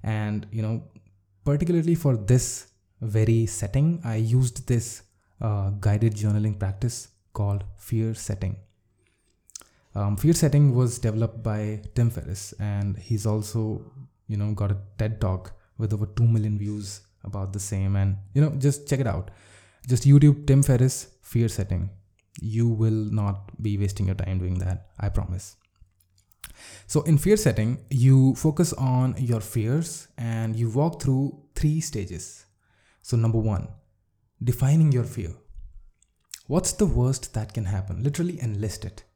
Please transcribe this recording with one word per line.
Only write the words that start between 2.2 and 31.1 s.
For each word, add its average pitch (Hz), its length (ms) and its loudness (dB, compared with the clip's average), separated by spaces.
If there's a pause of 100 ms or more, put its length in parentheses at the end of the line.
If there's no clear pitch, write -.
very 110 460 2
setting, 143 580 0
I 113 120 -2
used 120 500 0
this, - 360 -2 (380)
uh, 101 300 -2
guided 104 440 2
journaling 104 440 0
practice 101 500 -4 (240)
called 101 320 -2 (120)
fear 113 380 -2
setting. 98 420 -6 (1400)
Um, 101 220 -2
fear 160 160 4
setting 147 420 4
was 120 240 2
developed 110 440 -2
by 107 400 -4 (120)
Tim 117 160 2
Ferriss, - 480 -10
and 101 380 -4
he's 107 300 -4
also, 107 680 -4 (340)
you 107 100 -4
know, 104 160 -2
got 101 200 -2
a 98 60 -2 (200)
ted 110 220 -4
Talk 92 320 -4 (260)
with 110 140 -2
over 104 140 -2
two 117 200 0
million 107 320 2
views 104 440 -8 (220)
about 98 280 -8
the 101 80 -6
same. 98 360 -2
And, 98 200 2 (180)
you 139 80 6
know, 156 80 4
just 139 380 0
check 135 120 0
it 127 60 0
out. 92 240 -4 (580)
Just 123 160 2
YouTube 143 420 8
Tim 139 160 6
Ferriss 127 460 2 (140)
fear 113 260 0
setting. 95 420 -4 (500)
You 113 280 0
will 110 240 2
not 107 720 -2
be 104 160 -2
wasting 98 280 0
your 92 80 0
time 95 240 -2
doing 90 200 -2
that, 90 320 -4 (100)
I 101 80 -2
promise. - 480 -4 (1300)
So 151 160 0
in 156 160 4
fear 208 180 4
setting, 120 420 0 (120)
you 131 460 6
focus 156 380 0
on 127 440 0
your 117 220 0
fears 123 760 -4
and 113 380 -4
you 113 160 -2
walk 151 320 -2
through 135 400 -2 (140)